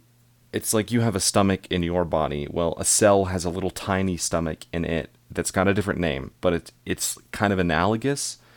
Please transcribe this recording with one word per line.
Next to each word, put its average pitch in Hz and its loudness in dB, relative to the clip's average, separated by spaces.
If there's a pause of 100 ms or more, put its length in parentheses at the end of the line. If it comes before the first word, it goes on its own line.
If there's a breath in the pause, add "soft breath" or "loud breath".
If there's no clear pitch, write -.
(540)
it's - -4
like 110 0
you 117 2
have 113 0
a 95 0
stomach 98 2
in 90 0
your 87 0
body. 73 -2
Well, 85 0
a 95 -6
cell 98 6
has 92 -2
a 90 0
little 92 -2
tiny 95 -2
stomach 82 -4
in 82 -2
it 82 -4 (200)
that's - -4
got 95 2
a 101 2
different 92 -2
name, 69 -2 (100)
but 90 2
it's, - -6 (140)
it's - -4 (120)
kind 101 0
of 95 0
analogous. 104 0 (180 loud breath)